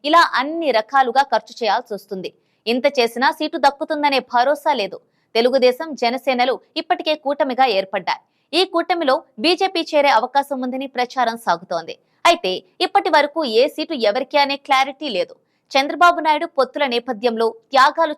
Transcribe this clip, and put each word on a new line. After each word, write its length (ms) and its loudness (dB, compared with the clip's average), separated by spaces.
ఇలా 280 4
అన్ని 380 -4
రకాలుగా 500 0
ఖర్చు 320 -2
చేయాల్సి 300 -4
వస్తుంది. 400 -12
ఇంత 200 -2
చేసినా 440 0
సీటు 260 -6
దక్కుతుందనే 640 0
భరోసా 540 0
లేదు. 260 -4
తెలుగుదేశం, 600 2
జనసేనలు 640 -2
ఇప్పటికే 380 -4
కూటమిగా 500 0
ఏర్పడ్డాయి. 560 -2
ఈ 120 2
కూటమిలో 580 -2
బీజేపీ 420 0
చేరే 280 2
అవకాశం 520 0
ఉందని 260 -6
ప్రచారం 500 -4
సాగుతోంది. 600 -6
అయితే 380 0
ఇప్పటి 280 0
వరకు 360 0
ఏ 220 2
సీటు 260 -6
ఎవరికి 440 -2
అనే 180 0
క్లారిటీ 540 -2
లేదు. 260 -4
చంద్రబాబు 480 4
నాయుడు 260 0
పొత్తుల 400 -2
నేపథ్యంలో 600 -2
త్యాగాలు 460 4